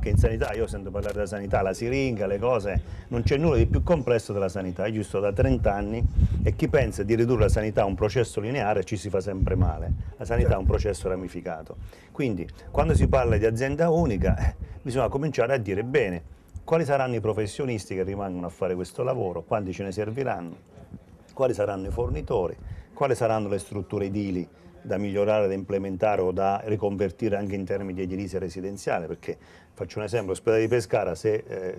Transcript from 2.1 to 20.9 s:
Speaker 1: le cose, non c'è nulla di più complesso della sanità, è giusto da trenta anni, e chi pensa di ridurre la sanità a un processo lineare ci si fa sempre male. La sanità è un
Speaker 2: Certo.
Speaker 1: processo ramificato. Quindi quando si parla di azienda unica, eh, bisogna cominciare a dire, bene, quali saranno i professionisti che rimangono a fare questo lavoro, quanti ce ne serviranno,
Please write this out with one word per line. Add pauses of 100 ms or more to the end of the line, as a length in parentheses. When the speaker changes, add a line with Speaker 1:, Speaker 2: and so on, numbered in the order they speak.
Speaker 1:
le
cose, (280)
non
c'è
nulla
di
più
complesso
della
sanità,
è
giusto
da
trenta
anni, (420)
e
chi
pensa
di
ridurre
la
sanità
a
un
processo
lineare
ci
si
fa
sempre
male. (240)
La
sanità
è
un
Speaker 2:
Certo.
Speaker 1:
processo
ramificato. (360)
Quindi (240)
quando
si
parla
di
azienda
unica,
eh, (280)
bisogna
cominciare
a
dire,
bene, (420)
quali
saranno
i
professionisti
che
rimangono
a
fare
questo
lavoro,
quanti
ce
ne
serviranno, (760)